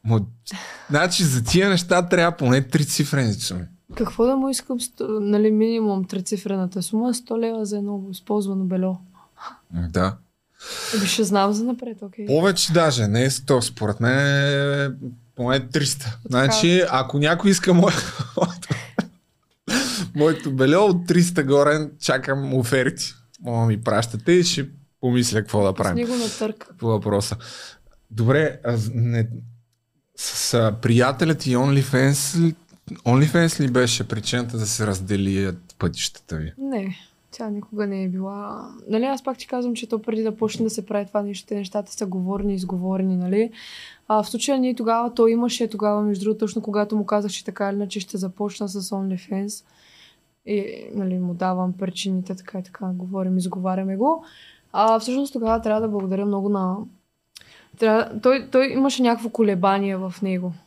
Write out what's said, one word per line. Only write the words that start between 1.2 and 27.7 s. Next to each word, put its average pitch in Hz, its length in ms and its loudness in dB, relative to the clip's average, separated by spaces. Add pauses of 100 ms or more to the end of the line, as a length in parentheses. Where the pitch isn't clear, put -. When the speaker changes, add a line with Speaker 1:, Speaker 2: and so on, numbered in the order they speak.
Speaker 1:
за 127 200 2
тия 185 260 4
неща 175 400 2
трябва 170 280 4
поне 131 240 4
трицифрени 139 720 2
суми. 90 320 -6 (300)
Speaker 2:
Какво 233 300 0
да 262 100 4
му 269 140 0
искам, 254 300 -4
сто-, - 320 -8
нали, 208 400 2
минимум 214 540 2
трицифрената 190 800 -4
сума, 233 300 0
сто 226 260 -4
лева 226 260 -2
за 208 120 -4
едно 202 240 -4 (100)
използвано 196 540 -2
бельо. 185 320 -2 (760)
Speaker 1:
Да. 87 460 0 (760)
Speaker 2:
Еми, 196 120 0
ще 220 160 0
знам 202 300 2
за 214 100 -2
напред, 240 380 -6
окей. 202 240 -12
Speaker 1:
Повече 165 480 2
даже, 139 340 4
не 113 160 2
е 139 60 4
сто, 135 320 2
според 107 380 -4
мен 123 200 2
е 139 680 0 (460)
поне 127 260 0
триста. - 440 -2
Speaker 2:
Така. 113 220 -8
Speaker 1:
Значи, 135 640 4
ако 131 300 0
някой 170 320 4
иска 180 220 4
мое-, 175 200 6 (440)
<laughs> - 1800 -6
моето 147 360 2
бельо 139 340 4
от 180 220 2
триста 175 360 4
горе, 143 460 4 (100)
чакам 135 540 -2
оферти. 131 600 0 (280)
Мога 117 240 0
ми 113 160 2
пращате 110 500 0
и 180 120 6
ще 156 240 -2 (340)
помисля 120 380 2
какво 104 240 0
да 95 100 4
правим. 98 320 0
Speaker 2:
Пусни 247 120 -2
го 240 60 0
на 220 60 -2 (100)
търг. 220 280 -6 (100)
Speaker 1:
По 117 100 -4
въпроса. 104 480 0 (760)